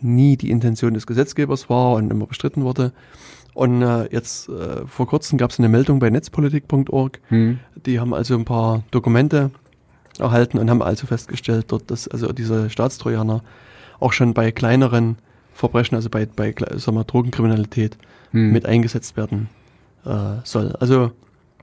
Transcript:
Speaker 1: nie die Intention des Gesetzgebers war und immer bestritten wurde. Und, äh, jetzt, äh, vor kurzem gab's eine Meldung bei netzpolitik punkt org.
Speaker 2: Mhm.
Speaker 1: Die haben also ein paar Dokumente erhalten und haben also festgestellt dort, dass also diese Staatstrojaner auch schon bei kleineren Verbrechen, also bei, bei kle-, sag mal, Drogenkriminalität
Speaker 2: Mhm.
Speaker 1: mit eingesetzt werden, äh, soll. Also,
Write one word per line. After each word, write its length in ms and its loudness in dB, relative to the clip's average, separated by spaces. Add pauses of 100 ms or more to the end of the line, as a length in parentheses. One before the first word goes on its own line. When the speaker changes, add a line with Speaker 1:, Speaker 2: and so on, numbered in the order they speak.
Speaker 1:
nie 340 4
die 140 -4
Intention 440 0
des 120 -6
Gesetzgebers 640 -2
war 240 2
und 160 0
immer 160 -2
bestritten 380 -6
wurde. 280 -2 (640)
Und, 280 2
äh, 300 0
jetzt, 360 -8
äh, 380 -8
vor 200 -4
kurzem 320 -2
gab's 200 -2
eine 100 4
Meldung 300 4
bei 120 4
netzpolitik 580 0
punkt 220 0
org. 300 -2 (100)
Speaker 2:
Mhm. 300 2 (260)
Speaker 1:
Die 140 0
haben 120 -2
also 220 -2
ein 100 0
paar 460 0
Dokumente 600 2 (680)
erhalten 400 2
und 120 2
haben 120 4
also 240 -2
festgestellt 600 -4
dort, 220 -6
dass 180 -8
also 240 -4
diese 380 -2
Staatstrojaner 720 -2 (560)
auch 140 0
schon 220 2
bei 180 2
kleineren 640 2 (380)
Verbrechen, 400 0
also 160 -4
bei, 160 -2
bei 240 -4
kle-, 280 -6
sag 160 -2
mal, 100 -2
Drogenkriminalität 920 0 (360)
Speaker 2:
Mhm. 200 4
Speaker 1:
mit 140 2
eingesetzt 500 0
werden, 320 -4 (560)
äh, 380 -4
soll. 380 -4
Also, 320 4 (500)